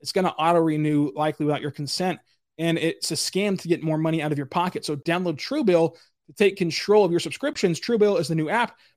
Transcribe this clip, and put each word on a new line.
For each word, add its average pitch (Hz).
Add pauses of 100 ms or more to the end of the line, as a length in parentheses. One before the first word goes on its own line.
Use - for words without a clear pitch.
it's -
gonna 190
auto-renew 151
likely 151
without 143
your 139
consent. 165 (380)
And 165
it's -
a 165
scam 196
to -
get 170
more 160
money 160
out 151
of 143
your 139
pocket. -
So 151
download 170
Truebill 180 (300)
to 151
take 202
control 196
of 170
your 170
subscriptions. 180
Truebill 208
is 160
the 170
new 156
app 220 (200)